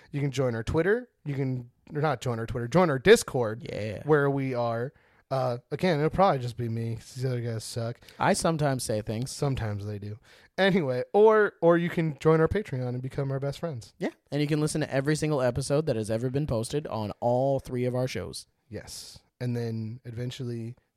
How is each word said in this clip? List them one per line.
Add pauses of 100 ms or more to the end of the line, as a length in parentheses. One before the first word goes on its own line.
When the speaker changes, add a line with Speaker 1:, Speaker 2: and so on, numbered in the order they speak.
(120)
Speaker 1:
You
can
join
our
Twitter. (160)
You
can, (240)
or
not
join
our
Twitter,
join
our
Discord,
Speaker 2:
Yeah.
Speaker 1:
where
we
are. (360)
Uh, (160)
again,
it'll
probably
just
be
me
'cause
these
other
guys
suck. (180)
Speaker 2:
I
sometimes
say
things.
Speaker 1:
Sometimes
they
do. (380)
Anyway,
or, (100)
or
you
can
join
our
Patreon
and
become
our
best
friends.
Speaker 2:
Yeah, (200)
and
you
can
listen
to
every
single
episode
that
has
ever
been
posted
on
all
three
of
our
shows. (220)
Speaker 1:
Yes. (220)
And
then
eventually, (220)